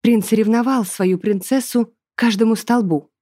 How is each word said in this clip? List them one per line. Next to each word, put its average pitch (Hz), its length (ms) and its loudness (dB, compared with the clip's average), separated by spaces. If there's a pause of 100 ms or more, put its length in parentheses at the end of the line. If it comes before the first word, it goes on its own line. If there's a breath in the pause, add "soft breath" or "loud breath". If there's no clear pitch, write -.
Принц 226 320 2
ревновал 226 520 0
свою 185 340 -2
принцессу 226 680 -2
к - 60 -20 (220)
каждому 226 420 2
столбу 196 540 -2 (120)